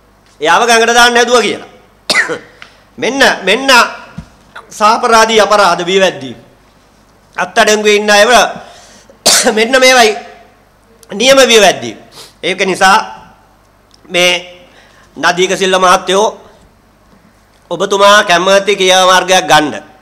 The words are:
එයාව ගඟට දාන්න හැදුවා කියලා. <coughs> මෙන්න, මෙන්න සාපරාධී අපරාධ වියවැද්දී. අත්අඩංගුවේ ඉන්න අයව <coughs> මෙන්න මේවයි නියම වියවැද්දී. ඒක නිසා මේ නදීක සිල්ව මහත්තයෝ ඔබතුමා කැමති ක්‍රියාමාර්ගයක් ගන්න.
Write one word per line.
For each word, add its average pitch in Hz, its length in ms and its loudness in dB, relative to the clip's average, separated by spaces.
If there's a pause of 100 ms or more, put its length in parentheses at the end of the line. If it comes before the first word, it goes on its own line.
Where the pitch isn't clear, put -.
(420)
එයාව 170 220 2
ගඟට 233 300 0
දාන්න 240 220 2
හැදුවා 240 260 2
කියලා. 127 280 -8 (600)
<coughs> - 720 -16
මෙන්න, 254 200 -2 (180)
මෙන්න 226 300 -2 (960)
සාපරාධී 226 720 0
අපරාධ 196 420 0
වියවැද්දී. 170 540 -2 (1040)
අත්අඩංගුවේ 214 580 0
ඉන්න 208 140 -2
අයව 208 220 4 (680)
<coughs> - 600 -4
මෙන්න 226 160 -2
මේවයි 254 380 4 (1000)
නියම 254 280 0
වියවැද්දී. 175 560 0 (440)
ඒක 185 220 -6
නිසා 190 360 0 (1080)
මේ 175 500 -4 (640)
නදීක 175 380 -2
සිල්ව 185 220 -2
මහත්තයෝ 185 480 0 (1500)
ඔබතුමා 202 520 2
කැමති 196 520 0
ක්‍රියාමාර්ගයක් 185 720 0
ගන්න. 147 540 -2